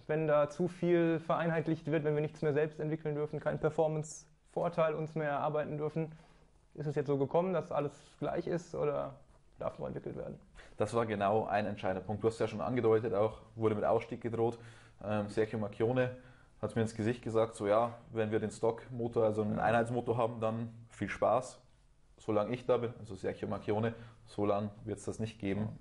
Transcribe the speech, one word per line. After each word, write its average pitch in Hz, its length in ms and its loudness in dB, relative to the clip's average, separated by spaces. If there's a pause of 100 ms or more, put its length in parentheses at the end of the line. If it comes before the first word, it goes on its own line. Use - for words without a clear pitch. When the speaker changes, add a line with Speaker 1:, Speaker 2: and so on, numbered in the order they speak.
Speaker 1:
wenn 156 200 2
da 147 220 6
zu 175 180 -2
viel 170 520 4
vereinheitlicht 165 720 0
wird, 156 120 2
wenn 151 100 2
wir 147 80 2
nichts 151 220 -4
mehr 151 100 2
selbst 156 260 0
entwickeln 151 360 -2
dürfen, 147 240 -4
keinen 151 200 -2
Performance-Vorteil 160 1300 -2
uns 156 220 -6
mehr 151 160 0
erarbeiten 151 460 -2
dürfen. 156 340 -4 (640)
Ist 151 120 -6
es 143 80 -4
jetzt 143 120 0
so 143 100 2
gekommen, 170 360 2
dass 160 180 -2
alles 143 200 0 (280)
gleich 147 280 -2
ist 170 280 -4
oder 139 400 -2 (420)
darf - 220 -6
noch - 80 -6
entwickelt - 280 -8
werden? - 220 -10 (400)
Speaker 2:
Das 107 160 -2
war 117 120 2
genau 104 400 2
ein 104 200 2
entscheidender 95 400 -2
Punkt. 107 180 -4
Du 113 40 4
hast 110 120 0
ja 113 80 2
schon 110 140 -6
angedeutet, 110 520 4
auch 107 260 2 (160)
wurde 110 200 2
mit 104 100 0
Ausstieg 113 360 0
gedroht. 117 380 0 (440)
Ähm, 104 260 -2
Sergio 110 280 0
Marchionne 123 580 0 (460)
hat 110 140 -4
mir 113 80 4
ins 107 100 0
Gesicht 113 300 0
gesagt, 113 320 2
so 107 100 -4
ja, 113 280 4 (180)
wenn 110 200 0
wir 107 80 2
den 104 120 -2
Stockmotor, 117 720 0
also 107 180 2
einen 107 180 0
Einheitsmotor 117 580 2
haben, 117 220 0
dann 113 300 -2 (200)
viel 98 200 -4
Spaß. 107 500 0 (580)
Solange 104 360 0
ich 123 120 -6
da 123 120 4
bin, 113 220 -2
also 104 160 -12
Sergio 95 320 -4
Marchionne, 107 460 0 (320)
solange 104 440 0 (140)
wird's 104 220 -6
das - 140 -6
nicht 110 200 -6
geben 98 220 -2
Speaker 1:
Ja. 110 80 -2 (120)